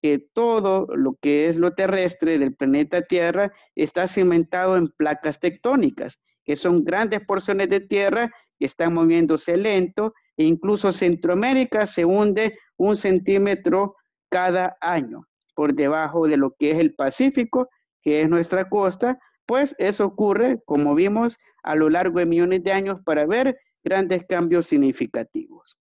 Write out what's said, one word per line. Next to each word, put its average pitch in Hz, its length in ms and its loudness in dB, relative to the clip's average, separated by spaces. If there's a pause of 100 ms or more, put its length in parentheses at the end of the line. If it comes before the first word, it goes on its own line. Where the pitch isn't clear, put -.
que 147 180 0 (140)
todo 214 600 0
lo 135 260 -2
que 147 280 2
es 165 80 0
lo 170 180 0
terrestre 180 640 0
del 135 160 0
planeta 143 480 0
Tierra 175 500 -2 (220)
está 175 320 -2
cimentado 180 720 0
en 170 120 0
placas 151 520 -4
tectónicas, 180 800 -2 (240)
que 143 120 -4
son 175 280 2
grandes 202 360 -2
porciones 196 480 -2
de 196 120 0
tierra 202 520 -2 (260)
que - 80 -4
están 170 280 -2
moviéndose 165 600 2
lento, 202 580 -2 (220)
e 156 80 2
incluso 190 480 0
Centroamérica 196 920 0
se 180 200 -2
hunde 208 540 2 (180)
un 196 200 2
centímetro 196 1000 0 (340)
cada 180 500 0
año 139 460 -6 (280)
por 147 200 0
debajo 151 540 0
de 151 80 2
lo 135 180 0
que 147 160 -2
es 156 80 0
el 160 160 2
Pacífico, 247 720 -2 (340)
que 151 200 0
es 160 60 2
nuestra 170 400 0
costa, 208 500 -2 (260)
pues 269 340 -2
eso 202 260 -2
ocurre, 214 640 0
como 147 280 0
vimos, 208 420 0 (260)
a 151 120 -4
lo 156 140 4
largo 175 320 0
de 170 60 2
millones 175 360 2
de 190 100 -2
años 196 320 -4
para 151 220 0
ver 254 320 0 (240)
grandes 185 440 -2
cambios 175 400 0
significativos. 135 1120 -4 (140)